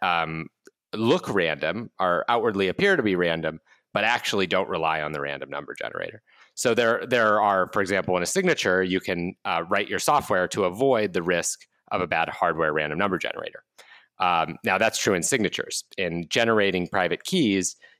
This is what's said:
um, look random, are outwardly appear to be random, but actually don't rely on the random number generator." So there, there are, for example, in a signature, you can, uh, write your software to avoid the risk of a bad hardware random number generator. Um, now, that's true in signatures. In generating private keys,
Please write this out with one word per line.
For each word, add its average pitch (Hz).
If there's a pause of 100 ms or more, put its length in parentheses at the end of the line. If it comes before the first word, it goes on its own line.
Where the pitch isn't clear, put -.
um, 80 (460)
look 117
random, 85 (100)
are 90
outwardly 107
appear 190
to 135
be 95
random, 82 (340)
but 104
actually 110
don't 92
rely 80
on 76
the 73
random 69
number 71
generator." - (320)
So 117
there, 113
there 110
are, 98
for 107
example, 92
in 87
a -
signature, 139
you 92
can, 90
uh, 87
write 101
your 95
software 101
to -
avoid 107
the 87
risk 85 (240)
of 98
a 90
bad 82
hardware 80
random 76
number 95
generator. - (520)
Um, 85
now, 95
that's 110
true 107
in 87
signatures. - (140)
In 85
generating 101
private 87
keys, 101 (240)